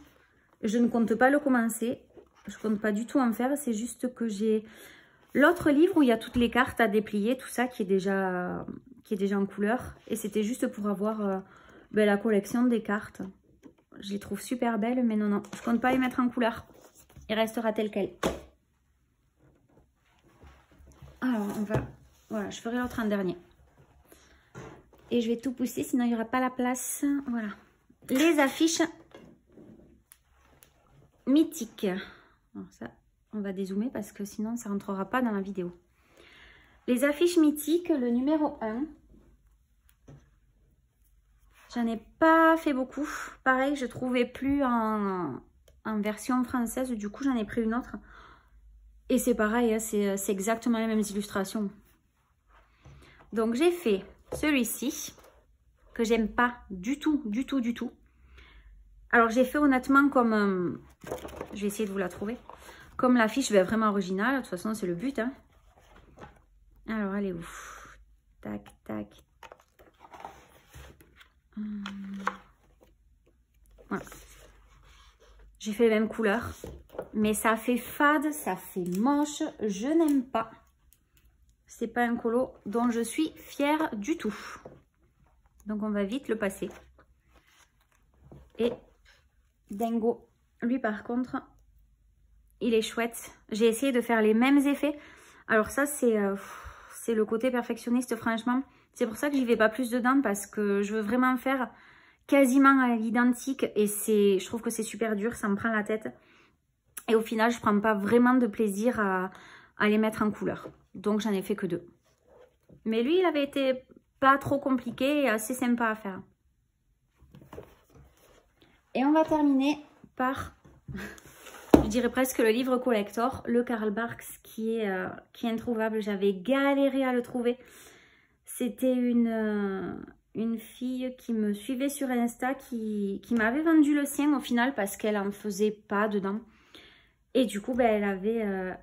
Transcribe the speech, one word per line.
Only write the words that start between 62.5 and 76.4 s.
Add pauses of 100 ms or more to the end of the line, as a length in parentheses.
Comme
l'affiche,
ben,
vraiment
originale,
de
toute
façon,
c'est
le
but,
hein. (1600)
Alors,
elle
est
où ? (960)
Tac, (200)
tac. (2250)
Hum. (2000)
Voilà. (1600)
J'ai
fait
les
mêmes
couleurs, (600)